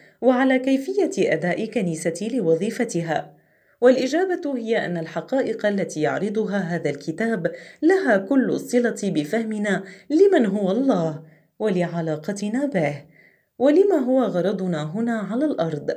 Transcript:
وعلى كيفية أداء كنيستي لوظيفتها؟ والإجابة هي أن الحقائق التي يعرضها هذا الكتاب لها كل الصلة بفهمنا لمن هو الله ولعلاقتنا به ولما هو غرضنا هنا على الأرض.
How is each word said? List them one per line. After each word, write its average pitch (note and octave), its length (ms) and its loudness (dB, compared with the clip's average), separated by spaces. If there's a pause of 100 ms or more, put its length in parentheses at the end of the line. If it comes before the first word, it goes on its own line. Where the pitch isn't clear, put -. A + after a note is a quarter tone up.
(220)
وعلى B3+ 380 4
كيفية C4+ 760 0
أداء F3 320 -2
كنيستي F3+ 640 -4
لوظيفتها؟ E3+ 1080 -2 (440)
والإجابة C4+ 760 2
هي A3 280 -2
أن F3 120 -4
الحقائق G#3+ 680 -4
التي G3 360 -2
يعرضها F#3+ 560 -2
هذا E3 320 -2
الكتاب F3 640 -4 (300)
لها D#4 360 4
كل A3+ 320 2
الصلة A3 540 0
بفهمنا G3+ 800 -2 (260)
لمن E4 360 6
هو F#3+ 260 0
الله F#3+ 520 0 (360)
ولعلاقتنا F#3+ 1080 -2
به D#3 380 -2 (560)
ولما E4 360 6
هو C4 280 2
غرضنا F3+ 600 -2
هنا A3+ 360 -4
على A3 260 -2
الأرض. D#3 500 -2